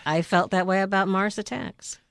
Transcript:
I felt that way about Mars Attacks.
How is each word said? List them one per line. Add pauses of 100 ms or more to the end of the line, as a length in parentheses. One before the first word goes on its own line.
I
felt
that
way
about
Mars
Attacks. (120)